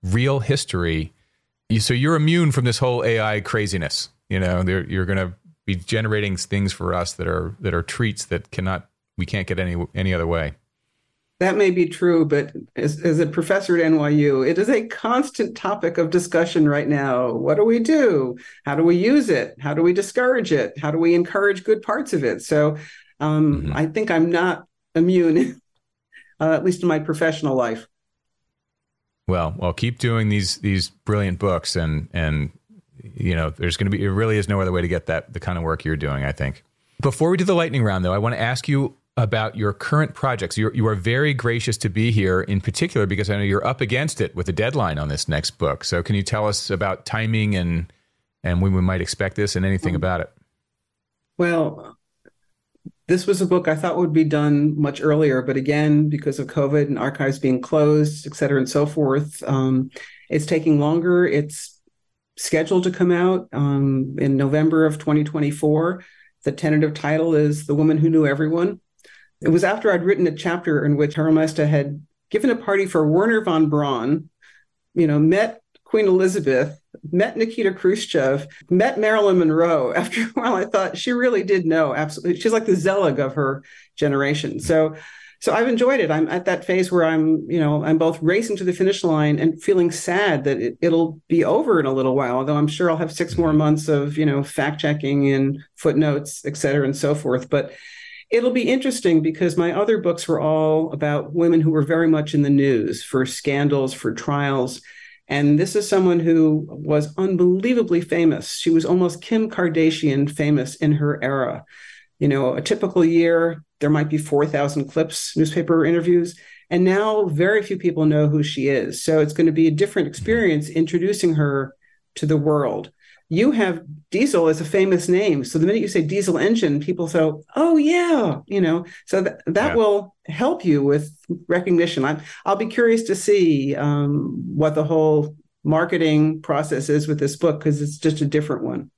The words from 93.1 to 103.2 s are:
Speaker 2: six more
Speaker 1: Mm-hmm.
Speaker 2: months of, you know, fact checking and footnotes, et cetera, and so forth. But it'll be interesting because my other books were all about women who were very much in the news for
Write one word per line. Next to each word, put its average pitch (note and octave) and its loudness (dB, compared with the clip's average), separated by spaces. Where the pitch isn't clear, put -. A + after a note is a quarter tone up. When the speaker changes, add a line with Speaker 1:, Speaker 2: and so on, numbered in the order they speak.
Speaker 2:
six - -4
more E3+ 2
Speaker 1:
Mm-hmm. D3+ 4
Speaker 2:
months D3+ 2
of, D3 0
you D#3 2
know, C#3 0
fact D3 -4
checking C#3+ 0
and C3+ 0
footnotes, D3 0
et D3 -6
cetera, C#3+ 0
and C#3 -2
so D3 0
forth. B2+ -2
But - -2
it'll A#3+ 2
be B3+ 0
interesting A#3+ 2
because D#3+ 0
my F3 0
other G#3 2
books F3 -4
were D#3+ 0
all D#3 2
about D3 -2
women E3+ 4
who D#3+ 4
were D#3 2
very D#3+ 2
much D3+ 0
in D3 4
the C#3+ 2
news C#3 2
for C3 -2